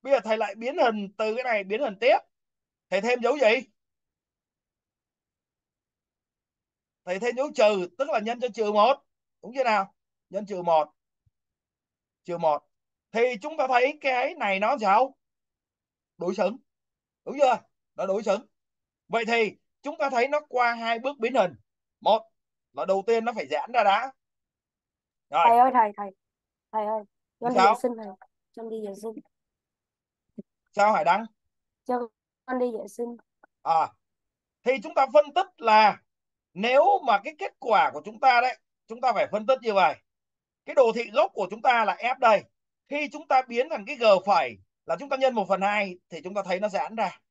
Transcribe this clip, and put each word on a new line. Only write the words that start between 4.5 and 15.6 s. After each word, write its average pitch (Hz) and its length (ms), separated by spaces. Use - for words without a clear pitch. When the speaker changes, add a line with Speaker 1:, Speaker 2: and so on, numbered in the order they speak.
Speaker 1:
Thầy 185 140
thêm 233 180
dấu 277 180
trừ, 208 340
tức 285 120
là 277 80
nhân 226 220
cho 247 140
trừ 208 180
một. 214 320
Đúng 214 120
chưa 262 100
nào? 208 300
Nhân 196 160
trừ 185 160
một. 160 320
Trừ 170 140
một. 156 300
Thì 214 80
chúng 302 140
ta 285 120
thấy 262 320
cái 269 340
này 202 260
nó 233 200
sao? 196 360